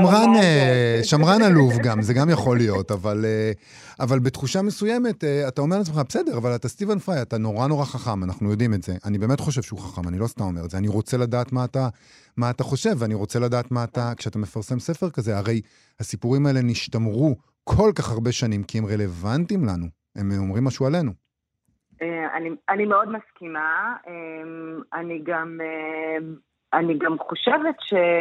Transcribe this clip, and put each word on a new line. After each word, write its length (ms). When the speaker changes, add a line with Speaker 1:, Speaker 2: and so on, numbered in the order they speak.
Speaker 1:
שמרן, 180
Speaker 2:
אבל 80
מה 80
Speaker 1:
אה, 580
Speaker 2:
זה? 100
Speaker 1:
שמרן 340
עלוב 320
גם, 180
זה 120
גם 160
יכול 280
להיות, 340
אבל, 340
אה, 260
אבל 200
בתחושה 420
מסוימת, 600
אה, 240
אתה 140
אומר 160
לעצמך, 200
"בסדר, 280
אבל 180
אתה 120
סטיבן 320
פריי, 220
אתה 160
נורא 300
נורא 180
חכם, 380
אנחנו 280
יודעים 220
את 100
זה." 100
אני 120
באמת 220
חושב 220
שהוא 180
חכם, 300
אני 100
לא 80
סתם 160
אומר 220
את 40
זה. 80
אני 100
רוצה 300
לדעת 360
מה 120
אתה, 220
מה 120
אתה 140
חושב, 340
ואני 160
רוצה 260
לדעת 320
מה 120
אתה, 340
כשאתה 220
מפרסם 400
ספר 300
כזה, 280
הרי 240
הסיפורים 460
האלה 180
נשתמרו 720
כל 320
כך 160
הרבה 200
שנים, 320
כי 140
הם 80
רלוונטיים 800
לנו, 200
הם 240
אומרים 240
משהו 220
עלינו. 260
Speaker 2:
אה, 360
אני, 120
אני 160
מאוד 240
מסכימה, 840
אה, 40
אני 240
גם, 380
אה, 560
אני 180
גם 220
חושבת 600
ש-, 140